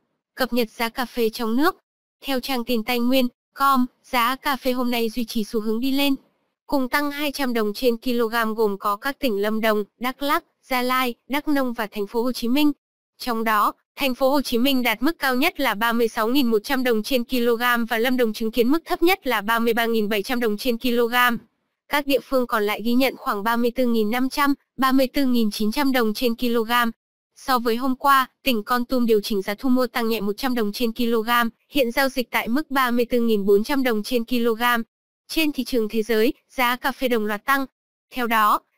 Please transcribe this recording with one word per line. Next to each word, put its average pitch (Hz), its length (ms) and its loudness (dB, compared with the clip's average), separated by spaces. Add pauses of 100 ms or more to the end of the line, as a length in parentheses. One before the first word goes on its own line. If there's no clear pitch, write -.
(360)
Cập 247 180 -2
nhật 233 160 0
giá 226 200 -4
cà 247 160 -6
phê 226 240 -2
trong 226 260 -4
nước. 330 220 2 (480)
Theo 269 140 -2
trang 247 240 -4
tin 226 200 -2
Tây 247 160 -2
Nguyên 247 280 2 (260)
com, 269 320 2 (180)
giá 247 320 0
cà 277 200 -2
phê 254 160 -2
hôm 247 200 -2
nay 233 180 0
duy 226 160 -4
trì 220 180 -4
xu 220 180 -4
hướng 220 180 -2
đi 269 120 0
lên. 277 240 2 (520)
Cùng 262 220 0
tăng 294 220 0
hai 285 200 -4
trăm 262 220 -4
đồng 214 200 -2
trên 233 240 0
kg 233 580 -2
gồm 208 220 0
có 202 180 -2
các 269 240 -6
tỉnh 202 220 -2
Lâm 214 200 -2
Đồng, 214 220 0 (160)
Đắk 254 220 -6
Lắk, 302 220 0 (200)
Gia 247 180 -2
Lai, 254 320 -2 (140)
Đắk 285 200 -2
Nông 269 260 0
và 220 140 -6
thành 202 200 -6
phố 226 160 -4
Hồ 254 80 -2
Chí 233 160 -6
Minh. 294 240 4 (460)
Trong 226 260 -4
đó, 220 300 2 (220)
thành 262 200 0
phố 262 140 2
Hồ 285 120 2
Chí 240 160 -2
Minh 254 260 2
đạt 233 200 0
mức 330 160 0
cao 262 160 0
nhất 311 240 0
là 254 140 0
ba 226 200 0
mươi 233 140 2
sáu 220 200 -2
nghìn 254 200 2
một 220 160 2
trăm 262 200 -2
đồng 220 200 0
trên 247 200 0
kg 240 380 0 (280)
và 233 80 -2
Lâm 247 200 0
Đồng 226 160 0
chứng 220 180 -4
kiến 240 200 2
mức 330 140 2
thấp 339 180 -2
nhất 359 240 2
là 226 140 0
ba 226 180 0
mươi 233 140 2
ba 233 120 0
nghìn 226 240 0
bảy 208 140 -2
trăm 247 160 -4
đồng 214 180 -2
trên 233 200 -2
kg. 233 360 0 (760)
Các 285 180 0
địa 269 120 2
phương 254 280 -2
còn 220 160 0
lại 202 180 -2
ghi 233 120 0
nhận 254 240 2
khoảng 208 260 -4
ba 233 120 0
mươi 233 160 0
tư 254 140 0
nghìn 220 260 0
năm 254 180 0
trăm, 285 240 0 (240)
ba 262 140 2
mươi 269 160 4
tư 277 180 0
nghìn 233 260 2
chín 214 200 -2
trăm 269 200 0
đồng 226 220 2
trên 233 220 -2
kg. 233 360 -2 (640)
So 254 240 -2
với 254 160 0
hôm 254 200 -2
qua, 269 320 2 (160)
tỉnh 226 200 0
Kon 247 220 -2
Tum 247 200 0
điều 220 160 4
chỉnh 202 200 -2
giá 208 140 -4
thu 269 140 -2
mua 254 180 4
tăng 233 220 -2
nhẹ 226 120 -2
một 202 160 -4
trăm 254 180 -2
đồng 208 160 0
trên 226 220 -2
kg, 233 360 0 (400)
hiện 240 220 0
giao 269 180 2
dịch 262 220 -6
tại 220 160 -2
mức 269 240 -2
ba 262 200 0
mươi 240 140 2
tư 240 160 0
nghìn 214 240 2
bốn 202 180 4
trăm 277 200 0
đồng 220 200 0
trên 233 220 -2
kg. 233 360 -2 (680)
Trên 311 240 0
thị 254 120 -4
trường 220 260 -2
thế 226 140 -2
giới, 220 300 2 (160)
giá 247 260 -2
cà 277 160 -4
phê 262 160 -4
đồng 226 180 0
loạt 208 200 -6
tăng. 269 200 0 (480)
Theo 247 140 -4
đó, 220 320 2 (180)